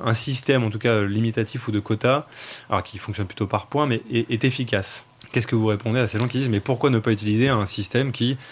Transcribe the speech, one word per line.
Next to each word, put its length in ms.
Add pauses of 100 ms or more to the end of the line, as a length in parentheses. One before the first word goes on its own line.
un 140
système 480
en 80
tout 80
cas 240
limitatif 640
ou 40
de 80
quotas, 460 (460)
alors 100
qui 160
fonctionne 300
plutôt 180
par 220
points, 180
mais 160 (100)
est, 200
est 120
efficace. 640 (260)
Qu'est-ce 140
que 100
vous 120
répondez 320
à 80
ces 100
gens 100
qui 120
disent « 100
Mais 120
pourquoi 280
ne 80
pas 140
utiliser 380
un 180
système 440
qui 260 (140)